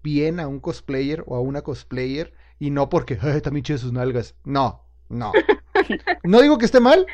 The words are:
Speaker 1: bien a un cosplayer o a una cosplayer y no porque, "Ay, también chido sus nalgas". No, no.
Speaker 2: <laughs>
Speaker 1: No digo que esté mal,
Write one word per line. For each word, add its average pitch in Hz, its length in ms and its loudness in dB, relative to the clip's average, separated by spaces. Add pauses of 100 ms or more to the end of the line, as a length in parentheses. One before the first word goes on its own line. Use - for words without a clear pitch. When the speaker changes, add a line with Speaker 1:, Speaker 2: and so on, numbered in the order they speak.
Speaker 1:
bien 151 380 -2
a 156 80 -8
un 139 120 -10
cosplayer 143 680 -6
o 127 100 -8
a 123 40 -2
una 139 220 -4
cosplayer 131 720 -8 (260)
y 143 120 -4
no 143 180 0
porque, 151 320 -2
"Ay, 147 220 0
también 143 220 -4
chido 147 140 -4
sus 120 140 -6
nalgas". 123 520 -4
No, 131 400 -4 (240)
no. 117 260 -8
Speaker 2:
<laughs> - 880 0
Speaker 1:
No 202 180 6
digo 294 180 6
que 226 80 0
esté 254 120 4
mal, 285 360 6